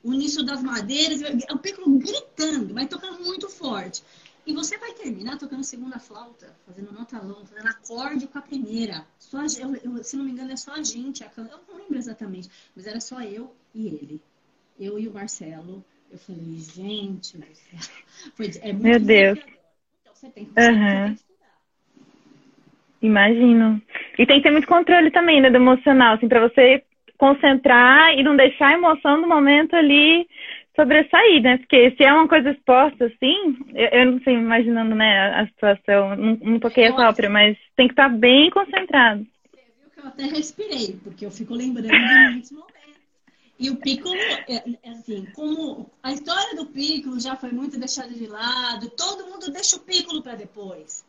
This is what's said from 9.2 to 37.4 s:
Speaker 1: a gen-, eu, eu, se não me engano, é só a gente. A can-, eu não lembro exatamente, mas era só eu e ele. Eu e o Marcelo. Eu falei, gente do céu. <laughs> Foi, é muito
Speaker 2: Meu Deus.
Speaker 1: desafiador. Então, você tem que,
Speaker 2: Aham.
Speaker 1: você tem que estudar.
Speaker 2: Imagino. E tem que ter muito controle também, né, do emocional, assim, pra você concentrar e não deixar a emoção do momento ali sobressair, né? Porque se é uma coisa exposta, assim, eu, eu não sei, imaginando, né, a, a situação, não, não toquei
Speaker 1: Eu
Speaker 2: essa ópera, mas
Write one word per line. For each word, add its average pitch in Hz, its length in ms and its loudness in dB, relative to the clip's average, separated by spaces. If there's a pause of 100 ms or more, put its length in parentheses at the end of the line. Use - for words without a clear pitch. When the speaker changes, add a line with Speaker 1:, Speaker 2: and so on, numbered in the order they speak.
Speaker 1:
a 302 80 -10
gen-, 254 140 -12 (220)
eu, 240 140 -14
eu, 220 60 -18
se - 120 -16
não 277 80 -10
me 262 80 -12
engano, 262 200 -16
é 262 40 -16
só 277 160 -20
a 302 100 -14
gente. 254 400 -14
A 208 60 -20
can-, 226 220 -20
eu 311 180 -20
não 381 80 -20
lembro 370 220 -12
exatamente, 202 500 -18 (260)
mas 190 120 -20
era 214 140 -16
só 254 200 -20
eu 220 340 -20 (200)
e 220 140 -14
ele. 151 340 -18 (560)
Eu 202 200 -14
e 220 100 -12
o 202 60 -18
Marcelo. 185 680 -18 (260)
Eu 185 80 -20
falei, 165 400 -18
gente 185 800 -16
do 147 160 -20
céu. - 260 -20 (240)
<laughs> - 300 -20
Foi, 208 160 -12 (120)
é 208 100 -12
muito 220 200 0
Speaker 2:
Meu 240 80 4
Deus. 208 380 4
Speaker 1:
desafiador. - 160 -20 (480)
Então, - 120 -20
você - 160 -20
tem 208 160 -20
que, - 100 -20
Speaker 2:
Aham. 233 220 4 (100)
Speaker 1:
você 196 120 -2
tem 208 140 -4
que - 60 -18
estudar. - 400 -20 (1400)
Speaker 2:
Imagino. 220 760 4 (380)
E - 80 6
tem 277 120 4
que 277 60 2
ter 311 60 6
muito 294 160 2
controle 339 440 4
também, 339 300 4
né, 262 100 6
do 247 60 4
emocional, 254 580 4
assim, 226 140 -2
pra 233 120 4
você 254 440 4 (360)
concentrar 277 1000 4
e 277 40 0
não 285 120 2
deixar 269 340 4
a 294 40 4
emoção 320 480 2
do 339 80 -2
momento 302 480 2
ali 311 500 4 (480)
sobressair, 302 680 4
né? 254 160 2
Porque 254 340 4
se 269 100 0
é 269 100 6
uma 320 140 4
coisa 302 240 2
exposta, 269 540 2
assim, 277 540 -4 (160)
eu, 233 140 -2 (120)
eu 254 120 4
não 254 100 -2
sei, 254 120 0
imaginando, 226 600 0
né, 214 240 0 (100)
a, - 140 -2
a 208 60 -2
situação, 202 680 0
não, 220 240 0
não 226 180 0
toquei 226 300 2
Speaker 1:
Eu 247 60 0
Speaker 2:
essa 240 160 4
ópera, 208 180 -2
mas 208 300 2 (180)